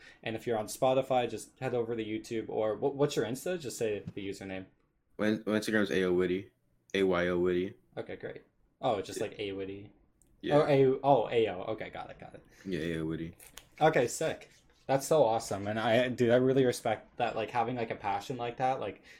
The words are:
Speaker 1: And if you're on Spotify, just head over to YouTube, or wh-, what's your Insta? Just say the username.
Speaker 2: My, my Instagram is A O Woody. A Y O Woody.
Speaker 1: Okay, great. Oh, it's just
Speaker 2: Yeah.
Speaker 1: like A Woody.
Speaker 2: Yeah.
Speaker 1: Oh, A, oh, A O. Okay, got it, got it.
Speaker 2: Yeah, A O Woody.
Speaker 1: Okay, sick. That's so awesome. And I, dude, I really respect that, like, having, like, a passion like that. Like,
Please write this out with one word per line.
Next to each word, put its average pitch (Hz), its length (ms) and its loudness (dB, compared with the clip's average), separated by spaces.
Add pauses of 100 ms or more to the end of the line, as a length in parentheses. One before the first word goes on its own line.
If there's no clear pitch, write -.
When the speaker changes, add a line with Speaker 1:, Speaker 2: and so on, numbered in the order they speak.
(240)
Speaker 1:
And 113 120 -4
if 110 100 -10
you're 117 140 0
on 107 80 -6
Spotify, 131 600 2
just - 300 -12
head 127 140 -4
over 117 220 0
to 113 100 -2
YouTube, 110 440 -4
or 107 260 0
wh-, 135 200 -2
what's 143 200 2
your 120 100 2
Insta? 165 340 -4
Just 120 180 -8
say 104 260 -2 (100)
the 98 140 -8
username. 95 380 -8 (540)
Speaker 2:
My, 107 120 2 (140)
my 107 140 0
Instagram 107 240 2
is - 80 -2
A 92 140 2
O 90 80 2
Woody. 92 360 0 (460)
A 98 80 2
Y 90 240 2
O 90 120 0
Woody. 90 360 0 (220)
Speaker 1:
Okay, 110 180 -10
great. - 280 -14 (380)
Oh, 123 160 0
it's 95 100 -6
just - 140 -8
Speaker 2:
Yeah. - 0 -
Speaker 1:
like 104 180 -6
A 101 120 -6
Woody. 98 400 -10 (500)
Speaker 2:
Yeah. 147 200 4
Speaker 1:
Oh, 151 60 2
A, 135 360 6
oh, 131 280 4
A 113 180 4
O. 90 120 -6 (120)
Okay, 90 160 -8
got - 200 -12
it, - 100 -18
got - 160 -16
it. - 80 -20 (220)
Speaker 2:
Yeah, 90 140 -4
A 82 220 -4
O 78 40 -2
Woody. 80 300 -6 (460)
Speaker 1:
Okay, 151 260 4
sick. - 420 -6 (380)
That's 135 200 2
so 156 160 6
awesome. 110 440 0
And 107 120 -2
I, 120 300 4
dude, 117 220 2
I 120 60 8
really 131 280 4
respect - 520 -2
that, 110 180 0
like, 107 160 -4
having, 120 240 -2
like, 117 160 -4
a 104 40 -6
passion 101 420 -4
like 120 200 -6
that. 131 220 0
Like, 107 240 -8 (160)